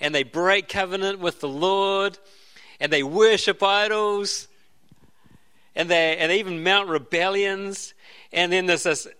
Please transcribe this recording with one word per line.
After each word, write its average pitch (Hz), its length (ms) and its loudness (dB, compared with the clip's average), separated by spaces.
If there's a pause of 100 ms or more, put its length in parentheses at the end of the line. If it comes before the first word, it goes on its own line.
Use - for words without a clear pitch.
and 147 140 -2
they 143 80 2
break 180 460 0
covenant 190 500 -4
with 175 220 -4
the 147 80 -4
Lord, 196 720 0 (600)
and 147 100 -2
they 147 120 2
worship 202 600 2
idols, 208 840 0 (1300)
and 170 120 -2
they, 165 280 2
and 170 160 0
they 202 80 2
even 175 240 -6
mount 196 240 2
rebellions. 196 1080 -4 (380)
And 175 180 0
then 185 160 0
there's 175 160 2
this, 156 240 -2 (140)